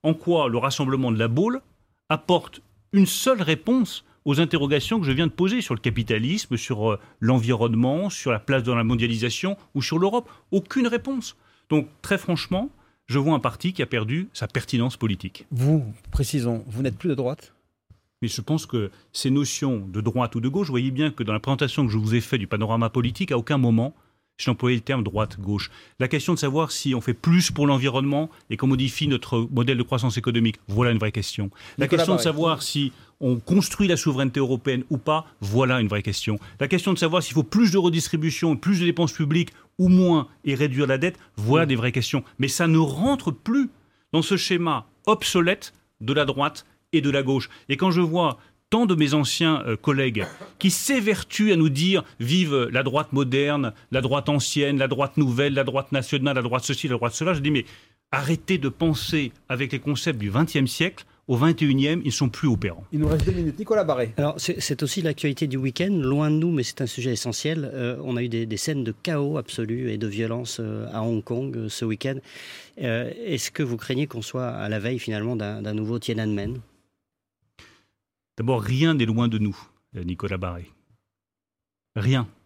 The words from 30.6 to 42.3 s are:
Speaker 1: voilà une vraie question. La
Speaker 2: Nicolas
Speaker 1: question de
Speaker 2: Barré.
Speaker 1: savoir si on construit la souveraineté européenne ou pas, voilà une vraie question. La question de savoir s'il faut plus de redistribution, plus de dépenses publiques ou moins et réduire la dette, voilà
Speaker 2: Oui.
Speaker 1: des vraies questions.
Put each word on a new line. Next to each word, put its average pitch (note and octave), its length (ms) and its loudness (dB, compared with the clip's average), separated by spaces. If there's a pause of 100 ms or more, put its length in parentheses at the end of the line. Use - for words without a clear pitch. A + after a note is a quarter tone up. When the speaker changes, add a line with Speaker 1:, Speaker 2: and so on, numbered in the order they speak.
Speaker 1:
voilà A#2+ 220 2
une A#2 80 4
vraie G#2+ 140 0
question. G2+ 400 -4 (260)
La C#3 80 0
Speaker 2:
Nicolas E3 140 2
Speaker 1:
question E3+ 140 4
de F3 40 2
Speaker 2:
Barré. - 60 0
Speaker 1:
savoir D#3+ 400 0
si C#3+ 300 -2 (260)
on B2+ 160 2
construit F#3 520 2
la E3+ 80 4
souveraineté C3+ 440 0
européenne B2+ 500 0
ou C#3+ 80 -2
pas, D#3 300 -2 (120)
voilà B2 420 2
une A2 60 2
vraie G2+ 140 0
question. G#2+ 380 -4 (200)
La C#3 80 0
question F3+ 260 2
de D#3+ 40 0
savoir E3+ 240 2
s'il - 140 -8
faut D#3 80 4
plus G#3+ 280 4
de F#3+ 60 4
redistribution, E3 800 2
plus F#3 240 2
de F3 60 2
dépenses E3+ 280 2
publiques D#3+ 380 0 (260)
ou F3+ 100 4
moins F3+ 400 6 (180)
et C#3 100 0
réduire C#3 320 2
la C3 100 4
dette, F3 220 0 (160)
voilà C3+ 300 4
Speaker 2:
Oui. C#3+ 40 -2
Speaker 1:
des C3 60 4
vraies A#2 160 0
questions. C3 320 -2 (160)